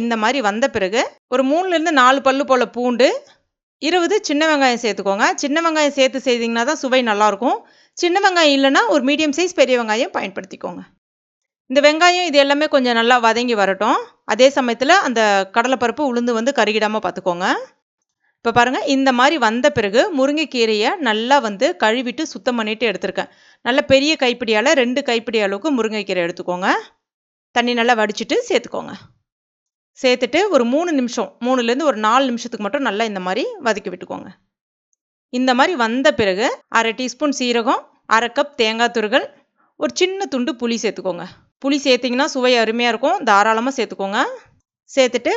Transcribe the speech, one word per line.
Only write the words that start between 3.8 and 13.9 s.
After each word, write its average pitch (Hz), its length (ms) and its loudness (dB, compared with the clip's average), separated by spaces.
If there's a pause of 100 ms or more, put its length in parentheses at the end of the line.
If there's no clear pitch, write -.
இருபது 349 300 2 (120)
சின்ன 302 220 2
வெங்காயம் 254 320 2
சேர்த்துக்கோங்க. 202 440 0 (160)
சின்ன 294 220 -2
வெங்காயம் 302 320 0
சேர்த்து 262 300 0
செய்தீங்கன்னா 233 420 0
தான் 311 120 -4
சுவை 254 180 2 (100)
நல்லாயிருக்கும். 214 500 2 (420)
சின்ன 349 240 2
வெங்காயம் 330 320 4
இல்லைன்னா 269 240 4 (140)
ஒரு 247 140 0
மீடியம் 294 280 0
சைஸ் 359 220 -2
பெரிய 254 220 4
வெங்காயம் 226 360 -2
பயன்படுத்திக்கோங்க. 185 640 -10 (880)
இந்த 269 140 4
வெங்காயம் 349 440 4
இது 285 140 2
எல்லாமே 285 300 2
கொஞ்சம் 247 260 2
நல்லா 233 260 4
வதங்கி 233 360 2
வரட்டும். 202 400 0 (320)